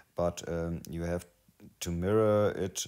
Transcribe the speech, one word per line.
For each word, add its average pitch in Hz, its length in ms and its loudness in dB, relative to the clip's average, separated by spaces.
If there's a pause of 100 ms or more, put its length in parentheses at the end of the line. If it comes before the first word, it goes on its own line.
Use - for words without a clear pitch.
(160)
but, 87 320 -2
um, 85 380 -4
you 85 160 -6
have 85 220 -2 (560)
to 87 100 -6
mirror 104 600 4
it - 380 -4